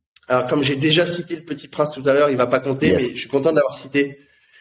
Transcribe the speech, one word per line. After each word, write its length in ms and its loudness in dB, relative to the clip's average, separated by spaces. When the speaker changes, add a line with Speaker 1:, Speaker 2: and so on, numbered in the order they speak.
Speaker 1:
alors, 200 2
comme 160 0
j'ai 120 -2
déjà 300 2
cité 300 -6
Le 80 -12
Petit 240 -12
Prince 240 -2
tout 160 -12
à 60 6
l'heure, 180 4
il 60 -2
va 100 2
pas 120 0
compter, 280 -2
Speaker 2:
Yes. 160 4
Speaker 1:
mais 60 0
je 100 -10
suis 100 -10
content 220 2
de 60 0
l'avoir 200 2
cité. 420 -2